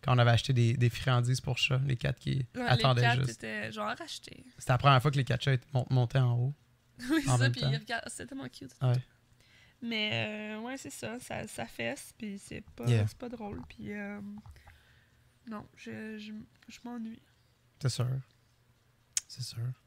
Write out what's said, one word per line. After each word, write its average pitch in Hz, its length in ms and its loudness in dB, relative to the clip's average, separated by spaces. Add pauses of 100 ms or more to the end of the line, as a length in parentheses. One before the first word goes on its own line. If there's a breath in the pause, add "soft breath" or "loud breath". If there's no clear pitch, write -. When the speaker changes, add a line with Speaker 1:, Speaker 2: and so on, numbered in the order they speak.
Speaker 1:
quand 127 120 2
on 123 40 6
avait 120 120 8
acheté 117 220 4
des, 117 220 4
des 120 160 6
friandises 127 500 2
pour 123 160 -2
chat, 131 300 2
les 135 100 0
quatre 135 220 -2
qui 131 260 -2 (100)
Speaker 2:
Ouais, - 120 -4
Speaker 1:
attendaient 123 360 4
Speaker 2:
les 170 40 6
quatre 127 200 4
Speaker 1:
juste. - 40 -2 (140)
Speaker 2:
étaient 214 280 -8
genre 214 240 -4
rachetés. - 480 -14 (140)
Speaker 1:
C'était - 140 0
la 123 60 6
première 139 220 8
fois 143 100 2
que 139 60 -2
les 135 80 2
quatre 123 180 0
chats 135 120 4
étaient 123 180 -2
mon-, 127 180 2
montaient 127 280 4
en 123 200 4
haut. 131 160 0 (440)
Speaker 2:
<laughs> 247 120 -6
Oui, 311 140 4
c'est 131 60 2
Speaker 1:
en 123 80 6
Speaker 2:
ça, 120 60 6
Speaker 1:
même - 80 4
Speaker 2:
puis - 100 -4
Speaker 1:
temps. 135 80 2
Speaker 2:
ils 139 80 2
regardent, 233 300 -6
c'était - 180 -12
tellement 269 220 -10
cute. - 340 -16
Speaker 1:
Ouais. 127 100 4 (880 soft breath)
Speaker 2:
Mais, 214 760 -4
euh, 214 40 -10
ouais, 247 160 -8
c'est 277 140 -12
ça, 233 280 -8
ça, - 300 -8
ça - 160 -10
fesse, 233 540 -8
puis 202 200 -10
c'est - 220 -14 (160)
pas, 240 100 -12
Speaker 1:
Yeah. 110 220 4
Speaker 2:
c'est - 100 -10
pas 247 120 -12
drôle, 226 380 -12
puis, 214 240 -14
euh, 208 280 -10 (1300 soft breath)
non, 214 180 -12 (100)
je, 220 420 -14
je, 214 140 -14 (360)
je - 160 -20
m'ennuie. 233 380 -12 (580)
Speaker 1:
C'est 135 80 -2
sûr. 120 180 -2 (1200)
C'est - 160 -14
sûr. 113 200 -10 (240)